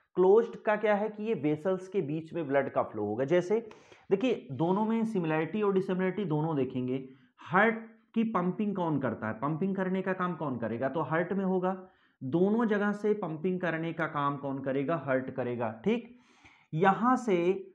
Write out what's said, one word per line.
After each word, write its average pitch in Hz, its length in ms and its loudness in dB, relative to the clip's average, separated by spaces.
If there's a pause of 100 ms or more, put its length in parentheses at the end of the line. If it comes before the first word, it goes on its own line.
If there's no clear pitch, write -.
(140)
क्लोज्ड 202 420 6
का 214 200 0
क्या 208 180 2
है 208 140 0
कि 214 140 -10
ये 220 120 -2
वेसल्स 156 540 0
के 202 120 -2
बीच 160 320 -4
में 160 160 -4
ब्लड 135 220 2
का 127 120 0
फ्लो 104 220 -4
होगा। 110 200 -2
जैसे 175 460 0 (400)
देखिए, 202 420 0
दोनों 175 320 0
में 226 200 0
सिमिलैरिटी 165 580 0
और 202 100 4
डिसिमिलैरिटी 185 520 0
दोनों 156 320 0
देखेंगे। 127 520 -2 (300)
हार्ट 214 360 2 (400)
की 226 100 2
पंपिंग 196 520 0
कौन 165 220 0
करता 110 280 -2
है, 110 60 -2
पंपिंग 160 440 -2
करने 185 260 0
का 190 100 -2
काम 180 220 -2
कौन 135 240 -4
करेगा, 113 300 -2
तो 165 120 -2
हार्ट 165 320 0
में 196 120 -2
होगा। 185 420 -2 (380)
दोनों 190 400 2
जगह 208 280 2
से 208 220 0
पंपिंग 180 460 -2
करने 165 320 -2
का 160 140 -2
काम 143 300 -2
कौन 135 220 -6
करेगा, 135 380 -2
हार्ट 131 340 -2
करेगा। 120 540 -4
ठीक, 233 340 -2 (560)
यहाँ 196 420 4
से 185 580 0